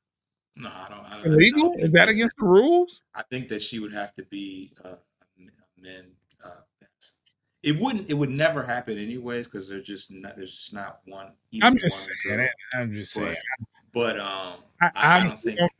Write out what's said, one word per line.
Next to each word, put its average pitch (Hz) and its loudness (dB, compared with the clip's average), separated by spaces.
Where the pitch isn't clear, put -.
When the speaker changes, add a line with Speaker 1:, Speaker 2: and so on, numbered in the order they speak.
Speaker 1:
No, 113 -14
I 92 -16
don't, - -16
I - -16
don't, 160 2
Speaker 2:
Illegal? 220 8
Speaker 1:
I 311 4
don't 349 2
Speaker 2:
Is - -4
Speaker 1:
think 160 2
Speaker 2:
that 170 10
Speaker 1:
that 214 4
Speaker 2:
against 220 2
the - -2
rules? 311 6
Speaker 1:
I - -14
think 127 -8
that 104 -4
she 113 -6
would 104 -8
have 101 -8
to 95 -14
be, 95 -12
uh, 92 -16
a 90 -18
m-, 92 -20
a 92 -20
men, 92 -20
uh, 87 -20
it 151 2
wouldn't, 214 -2
it 151 0
would 143 0
never 147 0
happen 120 -6
anyways, 120 -8
'cause 95 -12
they're 98 -10
just 98 -12
not, 95 -18
there's 92 -14
just - -12
not 101 -14
one, 98 -18
even 151 2
Speaker 2:
I'm 254 6
just - 0
Speaker 1:
one - -8
Speaker 2:
saying 107 -2
Speaker 1:
girl. 127 0
Speaker 2:
it. 127 -2
I'm 120 -4
just 104 -8
Speaker 1:
But, 104 -4
Speaker 2:
saying. 98 -4
Speaker 1:
but, 117 -2
um, 95 -8
Speaker 2:
I, 175 4
Speaker 1:
I, 170 0
I 165 6
Speaker 2:
I 185 4
Speaker 1:
don't - -6
think, 113 -6
Speaker 2:
don't 175 2